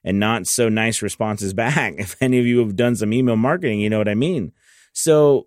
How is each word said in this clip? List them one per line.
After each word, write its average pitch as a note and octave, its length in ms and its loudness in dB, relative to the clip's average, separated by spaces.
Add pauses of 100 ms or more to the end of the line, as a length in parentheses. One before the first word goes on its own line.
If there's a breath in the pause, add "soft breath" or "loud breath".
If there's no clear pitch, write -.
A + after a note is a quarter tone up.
and F#2+ 160 -2
not G#2+ 280 -2
so A#2 200 0
nice A2 340 -2
responses G#2 520 -4
<laughs> G#2+ 100 -2
back. B2+ 340 -2
If F#2+ 220 -10
any B2+ 200 2
of A#2+ 60 2
you A#2+ 140 2
have G#2+ 160 0
done A#2+ 220 0
some G#2+ 160 -2
email B2 240 2
marketing, B2+ 420 0
you G#2 100 0
know G#2+ 100 0
what G#2 100 0
I G#2 60 0
mean. C3 360 -2 (460 soft breath)
So, D3+ 500 4